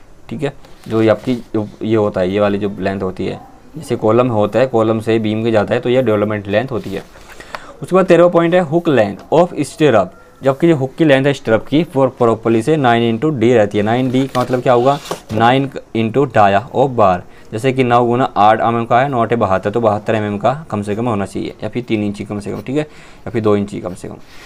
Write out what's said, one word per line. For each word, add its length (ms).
ठीक 140
है। 100
जो 140
ये 80
आपकी 260
जो 140
ये 140
होता 260
है, 80
ये 100
वाली 180
जो 220
length 220
होती 240
है, 140
जैसे 180
कॉलम 340
होता 300
है, 80
कॉलम 320
से 200
beam 240
के 80
जाता 220
है 60
तो 100
ये 120
development 460
length 240
होती 180
है। 140
उसके 140
बाद 100
तेरहवाँ 260
point 220
है 80
hook 280
length 440
of 320
stirrup। 420
जो 100
आपकी 160
जो 80
hook 200
की 100
लेंथ 200
है 80
stirrup 340
की, 180
वो 140
properly 520
से 160
nine 400
into 160
D 200
रहती 240
है। 60
नाइन 280
डी 160
का 140
मतलब 200
क्या 120
होगा, 240
nine 360
into 300
dia 340
of 200
bar। 220
जैसे 220
कि 100
नौ 220
गुना 180
आठ 220
एम 180
एम 80
का 160
है, 80
नौ 180
बहत्तर, 420
तो 120
बहत्तर 340
एम 80
एम 140
का 140
कम 100
से 140
कम 100
होना 200
चाहिए 280
या 60
फिर 140
तीन 200
इंच 140
की 80
कम 140
से 120
कम, 100
ठीक 140
है, 60
या 480
फिर 140
दो 140
इंच 140
की 100
कम 120
से 140
कम। 80